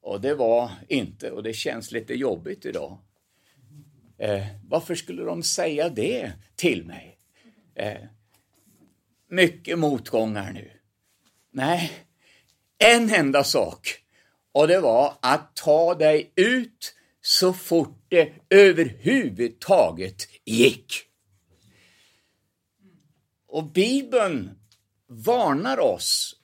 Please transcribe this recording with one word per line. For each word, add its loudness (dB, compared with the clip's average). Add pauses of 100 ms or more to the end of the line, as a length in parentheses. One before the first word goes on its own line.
Och -10
det -2
var 0 (160)
inte, -6
och -12
det -8
känns -10
lite -8
jobbigt -8
idag. -10 (1200)
Eh, -4 (180)
varför -6
skulle -12
de -8
säga -4
det -6 (220)
till -2
mig? -20 (580)
Eh, -10 (1300)
mycket 0
motgångar -2
nu. -16 (800)
Nej, -4 (880)
en 6
enda 2
sak. -4 (480)
Och 4
det 4
var 2
att -2
ta 2
dig 2
ut -2 (260)
så 2
fort -2
det 4 (160)
överhuvudtaget 2 (180)
gick. 2 (2500)
Och -8
Bibeln 0 (480)
varnar 0
oss -2